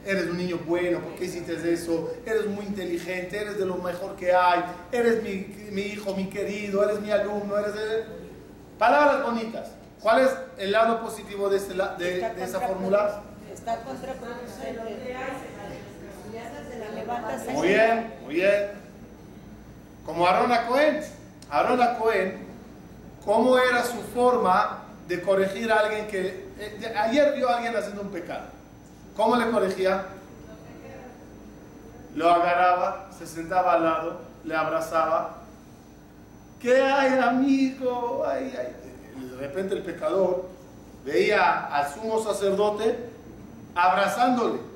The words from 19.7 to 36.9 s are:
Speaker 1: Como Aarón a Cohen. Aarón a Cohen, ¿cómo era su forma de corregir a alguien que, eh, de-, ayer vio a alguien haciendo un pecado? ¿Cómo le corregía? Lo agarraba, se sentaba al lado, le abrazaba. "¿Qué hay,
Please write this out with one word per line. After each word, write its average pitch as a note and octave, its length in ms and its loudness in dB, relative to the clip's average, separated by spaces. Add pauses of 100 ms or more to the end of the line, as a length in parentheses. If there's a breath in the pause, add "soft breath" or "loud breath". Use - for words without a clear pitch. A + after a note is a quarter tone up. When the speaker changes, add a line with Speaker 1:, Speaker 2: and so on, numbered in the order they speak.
Speaker 1:
Como E3 220 0
Aarón B3 260 4
a A#3 140 2
Cohen. C#4+ 340 4 (500)
Aarón A#3+ 320 4
a A#3 160 4
Cohen, G#3 480 0 (760)
¿cómo A#3+ 340 6
era B3+ 240 4
su A3+ 140 -4 (180)
forma A#3 680 4 (240)
de E3+ 140 -2
corregir G3 500 2
a A3 80 6
alguien G#3+ 260 0
que, F#3 420 -4 (120)
eh, G#3 180 -10
de-, A3+ 180 -8
ayer B3+ 380 4
vio B3 140 0
a A#3+ 80 4
alguien A#3 180 -2
haciendo G3+ 280 -4
un F#3 80 -8
pecado? - 340 -8 (720)
¿Cómo A#3 200 6
le A3+ 140 2
corregía? F#3+ 540 2 (2000)
Lo E4 160 4
agarraba, F3+ 800 4 (100)
se E3+ 80 -14
sentaba F3 460 2
al E3 120 4
lado, E3 360 0 (240)
le D#3+ 100 -6
abrazaba. D#3+ 840 0 (1200)
"¿Qué B3+ 220 4
hay, C4+ 360 4